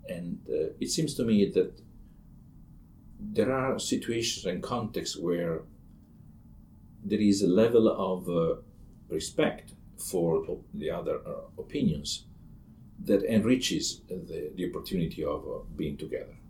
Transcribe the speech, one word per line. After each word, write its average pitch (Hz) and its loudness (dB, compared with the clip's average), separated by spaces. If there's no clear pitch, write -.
And, 87 -6
uh, - -2
it - -4
seems 156 -2
to 127 -2
me 104 6
that - 0
there 107 2
are 131 0
situations 117 -2
and 90 -2
contexts - -4
where 170 0
there 101 0
is 101 6
a 98 6
level 110 8
of, 92 0
uh, 85 2
respect - -2
for 85 0
op-, 87 -6
the 76 -4
other, - -4
uh, - -8
opinions - -2
that 104 4
enriches - 2
the, 80 -8
the 90 -2
opportunity 85 -4
of, 71 -4
uh, 64 -6
being 71 -4
together. - -8